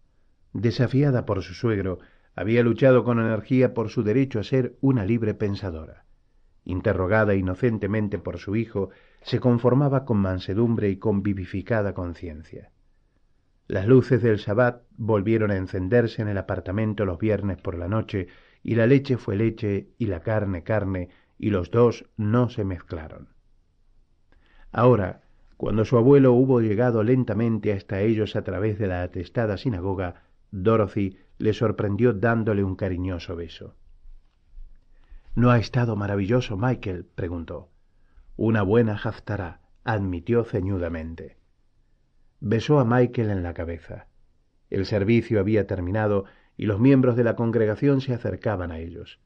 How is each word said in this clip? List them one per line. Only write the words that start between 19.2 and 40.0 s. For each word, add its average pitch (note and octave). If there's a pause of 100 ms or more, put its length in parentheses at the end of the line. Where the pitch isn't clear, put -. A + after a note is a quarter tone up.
leche, G#2+ (100)
y A#2
la F2
carne G2+
carne, F#2+ (280)
y A2
los F2+
dos A#2 (120)
no A2
se A2
mezclaron. - (1400)
Ahora, A2+ (340)
cuando G#2+
su A#2+
abuelo C3
hubo B2+
llegado A2+
lentamente A2+
hasta F#2+
ellos G#2+
a G#2
través G2
de G#2
la F2+
atestada G2
sinagoga, F#2 (260)
Dorothy G2+ (200)
le G#2
sorprendió G#2+
dándole G#2+
un F#2+
cariñoso F#2
beso. - (1600)
"¿No A#2+
ha A#2+
estado A2+
maravilloso, G2+
Michael?", G2+
preguntó. F2 (680)
"Una A2
buena A2
haftará", F#2+ (220)
admitió G#2